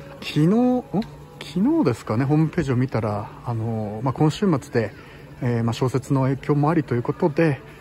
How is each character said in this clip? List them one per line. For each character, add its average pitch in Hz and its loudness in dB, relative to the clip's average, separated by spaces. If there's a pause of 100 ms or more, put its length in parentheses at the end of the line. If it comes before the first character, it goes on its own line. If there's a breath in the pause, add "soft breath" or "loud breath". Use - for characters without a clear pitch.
(220 loud breath)
昨 - 0
日、 160 6
ん？ 247 4 (580)
昨 277 2
日 240 4
で 123 4
す - -8
か 110 0
ね、 - 2
ホ 139 2
ー - 6
ム 156 4
ペ 175 -2
ー - 2
ジ 139 0
を 120 2
見 127 2
た 113 -2
ら、 104 -4 (160)
あ 123 -4
の、 110 -4
ま 131 0
あ、 - -2
今 156 4
週 - -2 (160)
末 - -16
で、 110 0 (480 loud breath)
え 120 0
ー、 - 0
ま 117 0
あ、 - -2
小 131 0
説 139 -2
の 131 2
影 131 0
響 147 0
も 147 2
あ 170 2
り 160 2
と 123 -2
い 120 2
う 117 -2
こ 147 -2
と 180 2
で、 151 2 (200 loud breath)